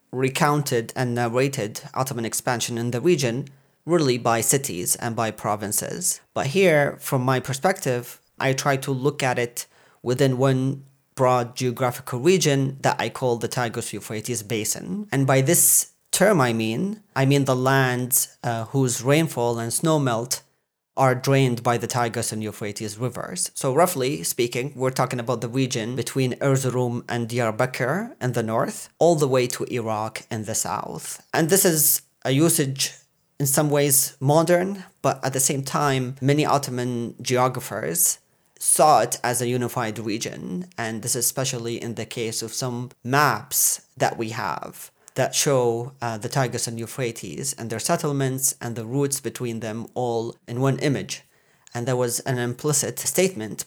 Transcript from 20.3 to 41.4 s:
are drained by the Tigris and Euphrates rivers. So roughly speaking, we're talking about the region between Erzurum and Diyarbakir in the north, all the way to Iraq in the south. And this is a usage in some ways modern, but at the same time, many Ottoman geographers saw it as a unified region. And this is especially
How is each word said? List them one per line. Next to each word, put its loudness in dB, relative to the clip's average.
are 6
drained 2
by 2
the -4
Tigris -2
and -6
Euphrates -8
rivers. -6
So -2
roughly 2
speaking, -2
we're 0
talking -2
about -4
the -6
region -2
between -2
Erzurum 0
and -2
Diyarbakir -2
in -2
the -2
north, -2
all 6
the 2
way 4
to -4
Iraq -4
in -6
the -6
south. -6
And 2
this 4
is 2
a 0
usage 2
in 0
some 2
ways 2
modern, 4
but 0
at -2
the 0
same 0
time, 0
many 4
Ottoman 0
geographers 0
saw 6
it 0
as 0
a 0
unified -2
region. -6
And -6
this -2
is -2
especially -2